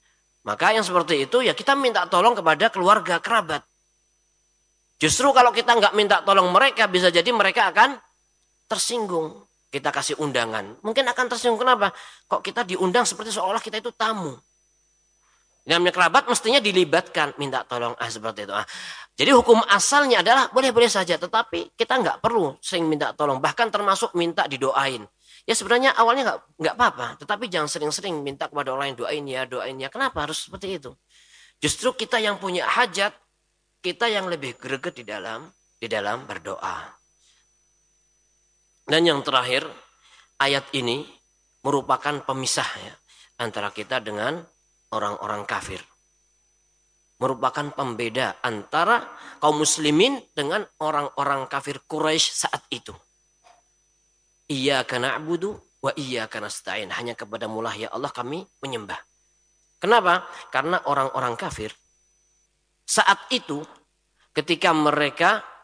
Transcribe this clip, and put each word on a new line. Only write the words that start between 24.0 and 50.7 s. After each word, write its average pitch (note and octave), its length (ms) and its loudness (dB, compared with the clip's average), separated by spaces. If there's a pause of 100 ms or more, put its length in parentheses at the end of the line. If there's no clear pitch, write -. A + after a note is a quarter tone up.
minta E3+ 320 0
didoain. C3+ 560 -2 (420)
Ya A3 80 -2
sebenarnya A#3+ 460 2
awalnya A#3 240 4 (100)
nggak, - 80 -6 (160)
nggak D#3 220 -2
apa-apa. F#3 280 2 (140)
Tetapi G3+ 300 -6
jangan D#3+ 160 -2
sering-sering D3+ 560 -4
minta C#3 240 -6
kepada C#3+ 260 -4
orang C3+ 220 -4
yang A#2 100 -16
"Doain D3 240 -6
ya, C3 160 -4
doain B2 320 -8
ya." C3 160 -10
Kenapa A#3+ 320 -4
harus D#3 240 -10
seperti F#3+ 320 -10
itu? C3 140 -16 (640)
Justru B3 380 -2
kita A3 180 -4
yang G#3 240 -2
punya F3+ 240 -4
hajat, G3+ 480 0 (720)
kita F3+ 240 -2
yang F#3+ 220 -2
lebih C#3 260 -8
greget C3+ 400 -8
di B2 80 -18
dalam, A2 460 -10 (260)
di - 80 -12
dalam A2 400 -4
berdoa. F#2+ 720 -10 (1900)
Dan D#3 200 4
yang D3+ 200 4
terakhir, B2+ 400 0 (760)
ayat C#3 360 0
ini B2+ 280 -2 (600)
merupakan C#3 560 -2
pemisah C3 480 -4 (160)
ya, - 80 -16 (480)
antara G#2 320 -6
kita A#2 280 -6
dengan A2+ 440 -6 (480)
orang-orang G#2 560 -6
kafir. F#2+ 320 -8 (1400)
Merupakan C3 560 -2
pembeda A#2+ 720 -4
antara D3+ 560 0 (400)
kaum D3+ 240 2
muslimin E3 560 2 (160)
dengan E3 280 -4 (200)